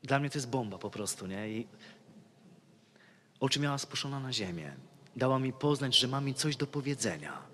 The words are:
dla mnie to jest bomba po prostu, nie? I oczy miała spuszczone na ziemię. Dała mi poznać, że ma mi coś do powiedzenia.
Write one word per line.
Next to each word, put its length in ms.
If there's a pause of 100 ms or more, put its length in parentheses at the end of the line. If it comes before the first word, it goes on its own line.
dla 160
mnie 120
to 80
jest 120
bomba 280
po 120
prostu, 360
nie? 220
I 180 (1700)
oczy 200
miała 180
spuszczone 420
na 120
ziemię. 440 (400)
Dała 220
mi 140
poznać, 440
że 120
ma 120
mi 140
coś 220
do 100
powiedzenia. 880